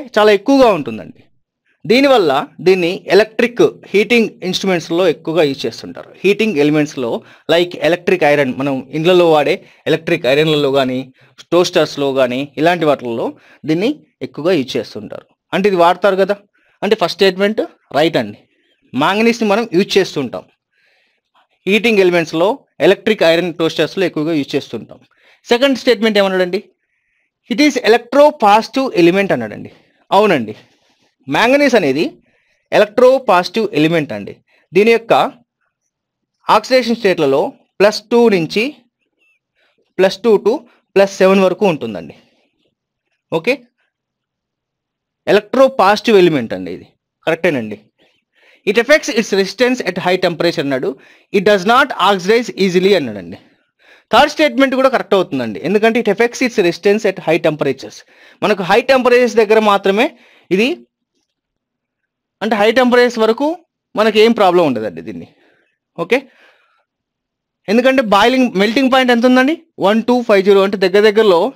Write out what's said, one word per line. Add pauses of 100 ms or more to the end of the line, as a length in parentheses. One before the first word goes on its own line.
(180)
చాలా
ఎక్కువగా (120)
ఉంటుందండి. (720)
దీనివల్ల (360)
దీన్ని (260)
ఎలక్ట్రిక్ (300)
హీటింగ్ (180)
ఇన్‌స్ట్రుమెంట్స్‌లో (100)
ఎక్కువగా
యూజ్
చేస్తుంటారు. (140)
హీటింగ్
ఎలిమెంట్స్‌లో, (420)
లైక్ (140)
ఎలక్ట్రిక్
ఐరన్,
మనం (220)
ఇండ్లలో
వాడే (340)
ఎలక్ట్రిక్
ఐరన్లలో
కానీ, (540)
టోస్టర్స్లో (100)
కానీ, (220)
ఇలాంటి
వాటిల్లో (420)
దీన్ని (360)
ఎక్కువగా
యూజ్
చేస్తుంటారు. (280)
అంటే
ఇది
వాడతారు
కదా, (460)
అంటే
ఫస్ట్
స్టేట్మెంట్ (380)
రైట్
అండి. (680)
మాంగనీస్ని
మనం (120)
యూజ్
చేస్తుంటాం, (1200)
హీటింగ్
ఎలిమెంట్స్‌లో, (380)
ఎలక్ట్రిక్
ఐరన్
టోస్టర్స్‌లో
ఎక్కువగా
యూజ్
చేస్తుంటాం. (520)
సెకండ్
స్టేట్మెంట్
ఏమన్నాడండి? (960)
"It
is (120)
electropositive (140)
element"
అన్నాడండి. (440)
అవునండి, (800)
మాంగనీస్
అనేది (760)
ఎలక్ట్రోపాజిటివ్ (140)
ఎలిమెంట్
అండి. (420)
దీని
యొక్క (1400)
ఆక్సిడేషన్
స్టేట్లలో (400)
ప్లస్ (120)
టూ (160)
నుంచి (1300)
ప్లస్
టూ (120)
to (420)
ప్లస్
సెవెన్
వరకు
ఉంటుందండి. (1200)
ఓకే, (1800)
ఎలక్ట్రోపాజిటివ్
ఎలిమెంట్
అండి
ఇది, (400)
కరెక్టేనండి. (880)
"It
affects (100)
its (100)
resistance (100)
at
high (100)
temperature"
అన్నాడు. (480)
"It
does (100)
not (180)
oxidize (160)
easily"
అన్నాడండి. (760)
థర్డ్
స్టేట్మెంట్
కూడా
కరెక్ట్
అవుతుందండి,
ఎందుకంటే
"It
affects
its
resistance
at
high
temperatures", (460)
మనకు
హై (100)
టెంపరేచర్స్
దగ్గర (120)
మాత్రమే (500)
ఇది, (1800)
అంటే
హై (100)
టెంపరేచర్స్
వరకు (520)
మనకి
ఏం
ప్రాబ్లం
ఉండదండి
దీన్ని. (760)
ఓకే, (1500)
ఎందుకంటే (140)
బాయిలింగ్, (120)
మెల్టింగ్
పాయింట్
ఎంత
ఉందండి? (300)
వన్
టూ (120)
ఫైవ్
జీరో,
అంటే
దగ్గర
దగ్గరలో (160)